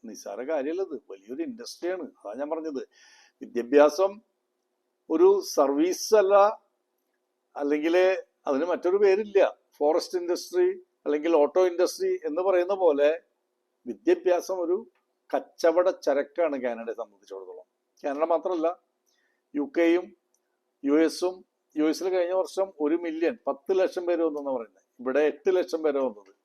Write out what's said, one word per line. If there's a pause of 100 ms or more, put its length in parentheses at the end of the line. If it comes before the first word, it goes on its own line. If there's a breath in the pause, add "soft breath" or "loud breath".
നിസ്സാര (100)
കാര്യമല്ല
ഇത്, (160)
വലിയൊരു
ഇൻഡസ്ട്രിയാണ്. (140)
അതാ
ഞാൻ
പറഞ്ഞത്, (600 soft breath)
വിദ്യാഭ്യാസം (1000)
ഒരു (260)
സർവീസ് (120)
അല്ല, (1300)
അല്ലെങ്കിൽ (520)
അതിന്
മറ്റൊരു
പേരില്ല. (380)
ഫോറസ്റ്റ്
ഇൻഡസ്ട്രി (380)
അല്ലെങ്കിൽ (100)
ഓട്ടോ
ഇൻഡസ്ട്രി (160)
എന്ന്
പറയുന്ന
പോലെ (800)
വിദ്യാഭ്യാസം
ഒരു (480)
കച്ചവട
ചരക്കാണ്
കാനഡയെ
സംബന്ധിച്ചിടത്തോളം. (380)
കാനഡ
മാത്രമല്ല, (760)
യു
കെയും (680)
യു
എസും. (320)
യു
എസിൽ
കഴിഞ്ഞ
വർഷം
ഒരു
മില്യൺ, (100)
പത്ത്
ലക്ഷം
പേര്
വന്നെന്ന്
പറയുന്നത്. (160)
ഇവിടെ
എട്ട്
ലക്ഷം
പേര്
വന്നത്.